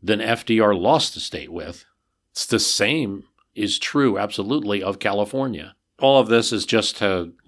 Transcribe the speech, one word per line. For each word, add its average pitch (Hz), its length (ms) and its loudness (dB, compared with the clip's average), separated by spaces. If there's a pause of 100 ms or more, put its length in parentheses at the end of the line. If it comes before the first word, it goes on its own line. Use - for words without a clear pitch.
than 104 180 0
F 113 240 -2
D 113 160 2
R 104 140 6
lost 110 400 2
the - 60 -12
state - 300 -10
with. 82 340 -12 (460)
It's - 160 -8
the 113 140 2
same 104 640 -2 (300)
is 104 240 -2
true, 127 400 0
absolutely, 104 640 -2
of 98 160 -4
California. 104 760 -4 (240)
All 135 220 6
of 110 80 2
this 117 240 4
is 101 140 -2
just - 320 0
to 90 340 -2 (160)